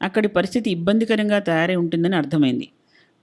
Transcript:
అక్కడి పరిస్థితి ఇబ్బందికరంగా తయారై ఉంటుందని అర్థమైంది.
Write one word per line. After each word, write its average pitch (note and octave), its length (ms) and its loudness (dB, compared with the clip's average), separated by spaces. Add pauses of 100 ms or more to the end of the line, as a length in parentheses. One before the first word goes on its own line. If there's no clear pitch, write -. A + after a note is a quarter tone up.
అక్కడి G#3+ 260 -2
పరిస్థితి G#3 440 -2
ఇబ్బందికరంగా G#3 680 0
తయారై E3+ 360 0
ఉంటుందని E3+ 400 0
అర్థమైంది. C#3+ 540 0 (540)